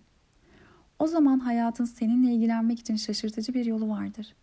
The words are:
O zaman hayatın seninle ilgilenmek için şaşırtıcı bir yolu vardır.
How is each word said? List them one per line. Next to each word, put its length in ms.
O 80
zaman 320
hayatın 460
seninle 500
ilgilenmek 460
için 160
şaşırtıcı 580
bir 100
yolu 240
vardır. 540